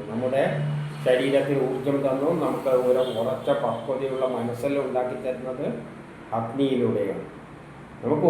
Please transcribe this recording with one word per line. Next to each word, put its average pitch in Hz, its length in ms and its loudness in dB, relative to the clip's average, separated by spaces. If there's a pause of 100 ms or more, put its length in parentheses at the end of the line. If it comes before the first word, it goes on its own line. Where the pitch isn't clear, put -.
(120)
നമ്മുടെ 127 320 0 (640)
ശരീരത്തിൽ 139 520 4 (100)
ഊർജം 127 380 0
തന്നു 135 240 2 (160)
നമുക്ക് 123 260 0 (160)
ഒരു 127 140 6 (200)
ഉറച്ച 131 280 0 (140)
പക്വതയുള്ള 131 600 -2 (120)
മനസ്സെല്ലാം 131 500 -2
ഉണ്ടാക്കി 127 280 -2 (100)
തരുന്നത് 127 400 -4 (760)
അഗ്നിയിലൂടെയാണ്. 117 840 0 (800)
നമുക്ക് 151 260 2